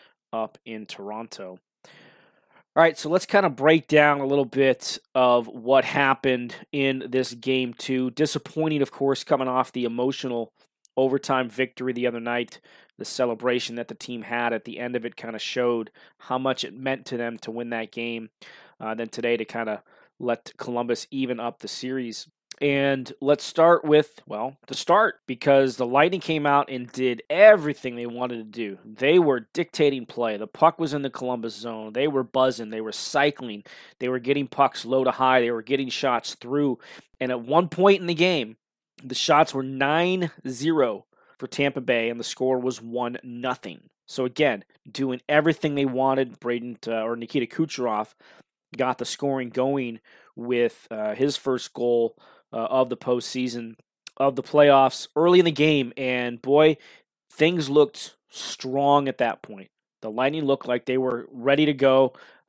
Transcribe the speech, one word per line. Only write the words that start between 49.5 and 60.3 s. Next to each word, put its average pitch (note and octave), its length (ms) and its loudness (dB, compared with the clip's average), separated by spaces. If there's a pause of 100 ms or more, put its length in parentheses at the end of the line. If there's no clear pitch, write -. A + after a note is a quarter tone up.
going B2+ 480 -2 (380)
with, A#2+ 560 -2
uh, G#2+ 240 -4
his C#3 200 0
first - 380 -4
goal, A#2+ 420 0 (360)
uh, A2+ 180 -6
of C3 180 2
the A#2+ 80 -6
postseason, A#2+ 800 -6 (420)
of C3+ 200 0
the C3 60 -4
playoffs, C#3 720 4
early F3 240 6
in F3 40 4
the E3 60 2
game. C#3+ 460 2
And B2 440 -4
boy, D3+ 360 6 (560)
things D#3+ 360 2
looked C#3+ 460 2 (160)
strong C#3 800 0
at C3 100 -8
that A#2 240 -2
point. G2 280 -20 (320)
The A2 80 -8
Lightning C#3 340 -2